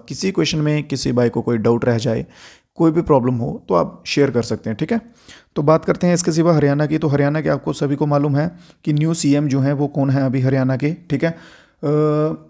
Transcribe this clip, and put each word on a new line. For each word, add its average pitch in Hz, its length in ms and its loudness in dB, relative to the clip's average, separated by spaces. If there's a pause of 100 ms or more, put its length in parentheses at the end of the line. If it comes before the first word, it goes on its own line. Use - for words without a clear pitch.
किसी 190 240 -4
क्वेश्चन 165 280 -2
में 151 240 0
किसी 147 280 -4
भाई 120 180 2
को 117 120 -4
कोई 117 160 0
डाउट 113 280 2
रह 117 120 2
जाए, 120 280 -2 (500)
कोई 160 160 4
भी 165 100 0
प्रॉब्लम 127 340 2
हो, - 340 -6
तो - 60 2
आप - 320 -2
शेयर 143 240 2
कर 120 100 0
सकते 113 280 -6
हैं, 107 80 -6
ठीक 160 140 -4
है। 226 100 -2 (540)
तो 156 60 -4
बात 156 240 2
करते - 220 0
हैं 175 60 4
इसके 170 180 0
सिवा 165 240 2
हरियाणा 143 300 2
की। 151 120 0
तो 160 100 0
हरियाणा 143 340 0
के 147 80 -2
आपको 147 240 -2
सभी 143 220 -2
को 147 100 -2
मालूम 147 320 2
है 156 120 0 (360)
कि 156 80 0
न्यू 156 200 2
सीएम 147 340 2
जो 135 120 0
है 135 140 2
वो 143 140 -2
कौन 139 220 -2
है 135 160 2
अभी 131 160 0
हरियाणा 131 360 0
के, 147 160 -2 (160)
ठीक 143 140 -2
है। 165 60 0
अ, 151 1200 -4